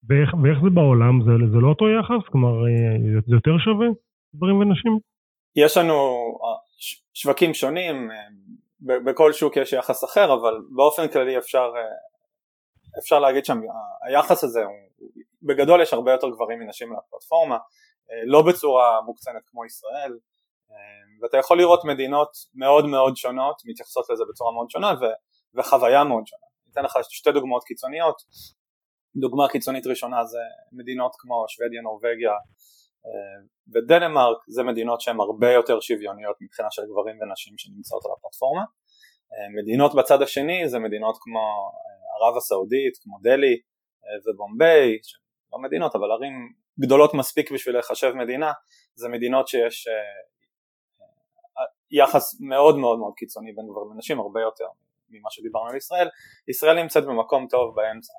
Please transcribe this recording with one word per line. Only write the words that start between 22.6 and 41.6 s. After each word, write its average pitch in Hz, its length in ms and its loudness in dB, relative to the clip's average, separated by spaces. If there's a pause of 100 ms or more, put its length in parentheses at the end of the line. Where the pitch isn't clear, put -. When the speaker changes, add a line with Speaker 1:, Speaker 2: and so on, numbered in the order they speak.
Speaker 2:
מאוד 135 300 2
שונות, 131 500 -6
מתייחסות 117 440 -8
לזה 113 200 -2
בצורה 117 240 -6
מאוד 117 160 -8
שונה, 185 220 -4 (100)
ו-, 113 180 -4 (400)
וחוויה 127 440 4
מאוד 117 240 -4
שונה. - 200 -20 (180)
אני - 60 -20
אתן 139 120 -6
לך 139 100 -6 (160)
שתי - 220 -2
דוגמאות 127 320 -2
קיצוניות. 151 520 -6 (1000)
דוגמה 135 320 2
קיצונית 127 400 -6
ראשונה 123 380 -4
זה 117 140 -12 (320)
מדינות 127 480 -6
כמו 120 280 -6
שוודיה, 117 340 -8
נורווגיה, 113 560 -4 (680)
אה, 101 340 -14 (340)
ודנמרק, 131 640 2 (180)
זה 123 80 -2
מדינות 117 380 -4
שהן 117 180 -6
הרבה 107 320 0
יותר 120 280 2
שוויוניות 104 600 -8
מבחינה 107 300 -10
של - 100 -10 (100)
גברים 104 280 -6
ונשים 101 380 -14
שנמצאות 101 480 -14
על 101 120 -8
הפלטפורמה. 143 440 -6 (680)
אה, 104 160 -16 (140)
מדינות 135 340 0
בצד 139 260 2
השני 151 480 -4
זה 120 100 -6
מדינות 110 440 -6
כמו, 113 220 -6 (400)